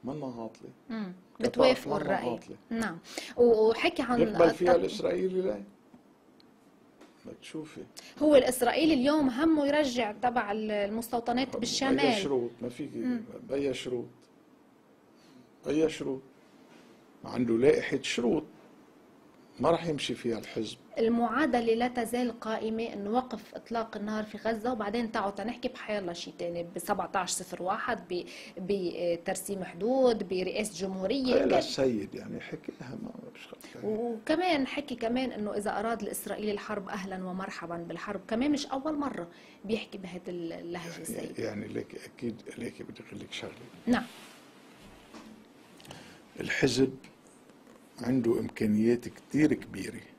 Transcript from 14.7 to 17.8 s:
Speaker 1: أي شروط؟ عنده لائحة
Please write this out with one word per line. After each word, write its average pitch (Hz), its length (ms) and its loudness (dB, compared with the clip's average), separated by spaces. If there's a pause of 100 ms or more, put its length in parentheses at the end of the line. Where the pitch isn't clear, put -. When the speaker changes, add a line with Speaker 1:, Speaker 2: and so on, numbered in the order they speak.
Speaker 1:
أي 151 200 4
شروط؟ 139 320 -4 (1040)
عنده 117 300 0
لائحة 143 480 4